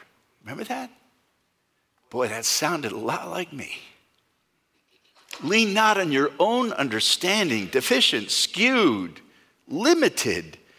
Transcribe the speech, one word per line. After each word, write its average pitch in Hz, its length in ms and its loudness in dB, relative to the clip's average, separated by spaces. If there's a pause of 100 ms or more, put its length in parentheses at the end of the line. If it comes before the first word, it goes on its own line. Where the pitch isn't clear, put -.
(420)
Remember 143 220 -12
that? 254 260 -10 (1200)
Boy, 120 180 -4
that 113 160 -8
sounded 151 480 -2
a - 60 -8
lot 131 320 -6
like 170 220 -8
me. - 260 -12 (1600)
Lean 208 300 2
not 214 260 4
on 170 140 0
your 135 260 4
own 233 360 2
understanding, 139 920 0
deficient, 127 640 2
skewed, 175 880 0 (460)
limited. 147 920 0 (200)